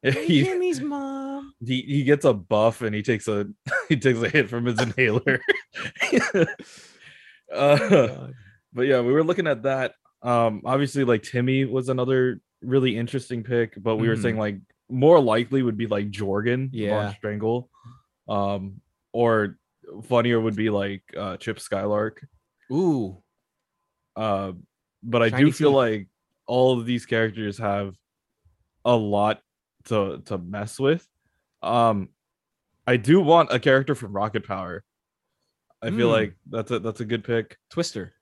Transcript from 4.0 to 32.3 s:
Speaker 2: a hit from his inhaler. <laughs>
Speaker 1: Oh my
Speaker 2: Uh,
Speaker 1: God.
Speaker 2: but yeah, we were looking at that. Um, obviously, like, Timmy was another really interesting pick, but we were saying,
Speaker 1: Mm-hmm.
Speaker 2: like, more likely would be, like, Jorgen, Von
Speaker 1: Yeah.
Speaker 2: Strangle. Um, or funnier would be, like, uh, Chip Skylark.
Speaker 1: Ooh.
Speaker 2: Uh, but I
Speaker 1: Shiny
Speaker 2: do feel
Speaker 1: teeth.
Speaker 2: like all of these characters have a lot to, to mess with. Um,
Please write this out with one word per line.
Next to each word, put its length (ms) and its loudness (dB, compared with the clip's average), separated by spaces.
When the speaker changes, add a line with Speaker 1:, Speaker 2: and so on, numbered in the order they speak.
Speaker 2:
a 80 0
hit 200 2
from 180 -4
his 140 0
inhaler. 600 0
<laughs> 340 2
Speaker 1:
Oh 20 -12
my 20 -4
Speaker 2:
Uh, 500 4
Speaker 1:
God. 280 -10
Speaker 2:
but 100 -2
yeah, 180 4
we 120 0
were 120 4
looking 240 0
at 160 -2
that. 300 -4
Um, 420 0
obviously, 400 0
like, 200 2
Timmy 400 0
was 240 -2
another 520 0
really 360 0
interesting 460 -6
pick, 400 -2
but 140 0
we 120 0
were 80 2
saying, 180 -2
Speaker 1:
Mm-hmm. 60 -4
Speaker 2:
like, 200 -4
more 300 8
likely 420 2
would 160 -2
be, 100 -4
like, 220 -2
Jorgen, 560 -2
Von 60 -8
Speaker 1:
Yeah. 420 -2
Speaker 2:
Strangle. 540 -4
Um, 520 -4
or 460 0
funnier 360 2
would 160 -2
be, 140 0
like, 320 -4
uh, 220 -8
Chip 200 -10
Skylark. 680 -4
Speaker 1:
Ooh. 520 -2
Speaker 2:
Uh, 380 -4
but 200 0
I 80 4
Speaker 1:
Shiny 160 4
Speaker 2:
do 60 4
feel 180 2
Speaker 1:
teeth. 60 4
Speaker 2:
like 320 0
all 320 2
of 80 -6
these 200 -4
characters 520 -2
have 360 -4
a 100 4
lot 460 0
to, 400 -2
to 120 -8
mess 440 -10
with. 260 0
Um, 460 2